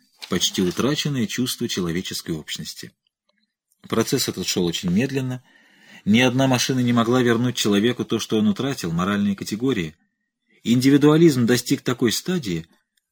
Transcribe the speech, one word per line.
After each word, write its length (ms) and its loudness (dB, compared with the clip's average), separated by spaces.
почти 320 -2
утраченное 680 -2
чувство 400 -6
человеческой 640 -6
общности. 600 -10
Процесс 400 -2
этот 200 -6
шел 180 -2
очень 260 -4
медленно. 520 -2
Ни 140 6
одна 280 4
машина 320 0
не 140 2
могла 280 2
вернуть 340 2
человеку 500 0
то, 140 -2
что 180 -2
он 100 2
утратил, 440 -2
моральные 440 0
категории. 600 -4
Индивидуализм 840 6
достиг 360 0
такой 300 0
стадии, 560 -4